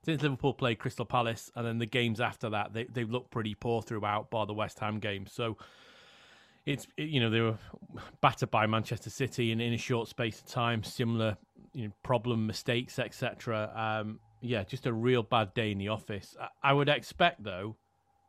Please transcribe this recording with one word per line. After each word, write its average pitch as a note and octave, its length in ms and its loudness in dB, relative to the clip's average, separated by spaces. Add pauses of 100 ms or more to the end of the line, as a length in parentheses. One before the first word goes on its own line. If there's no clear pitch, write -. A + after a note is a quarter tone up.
since D3+ 180 0
Liverpool C#3 300 2
played A#2 260 0
Crystal - 280 -4
Palace, A#2 500 0
and A#2 100 -2
then A2+ 120 -2
the A#2 80 0
games A#2 340 2
after A2+ 300 -2
that, G#2 240 -2
they, A2+ 100 -2
they've A#2 260 -4
looked B2 200 -4
pretty G#2+ 240 -2
poor A#2 260 0
throughout, G#2 500 -2
bar A2 140 2
the G2+ 80 -4
West G#2 280 -4
Ham G#2+ 200 -2
game. G2 260 -4
So A2+ 300 -4 (1080)
it's, C#3+ 200 -4 (120)
it, D#3 100 -4
you D3+ 100 2
know, A#2 120 4
they A2+ 100 4
were A2+ 160 2 (640)
battered - 300 4
by A2 160 6
Manchester A2 420 0
City A#2+ 440 0
in, A2+ 100 0
in A#2+ 100 0
a A2+ 60 0
short A#2 300 0
space A2+ 320 -4
of - 80 -20
time, A#2 360 0
similar, A2+ 540 0 (340)
you A#2 140 -6
know, G#2 60 -8 (100)
problem, A2+ 440 2
mistakes, A#2+ 520 -2
et A#2 160 -4
cetera. A2 600 -4
Um, A2 460 -2 (220)
yeah, A#2 220 0
just - 200 -8
a B2 80 2
real A#2 300 4
bad A2 320 2
day A2 180 2
in G2 60 -2
the G2 100 -2
office. G#2+ 500 -6
I, A#2+ 100 -8 (140)
I C#3 120 6
would C#3+ 160 4
expect, D3 520 2
though, G2+ 340 -6 (520)